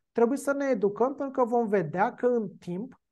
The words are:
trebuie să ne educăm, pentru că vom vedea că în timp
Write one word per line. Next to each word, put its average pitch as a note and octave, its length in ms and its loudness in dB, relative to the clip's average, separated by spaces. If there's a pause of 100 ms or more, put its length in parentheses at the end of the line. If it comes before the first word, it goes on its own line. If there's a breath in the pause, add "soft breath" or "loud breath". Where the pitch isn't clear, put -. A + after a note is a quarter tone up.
(120)
trebuie A#3+ 260 2
să C#4 160 -2
ne C#4 120 -4
educăm, A3+ 500 0
pentru C4+ 260 -4
că B3 80 2
vom A#3 180 2
vedea G3 460 0
că - 120 -2
în A#3+ 240 0 (100)
timp F#3 400 -10 (120)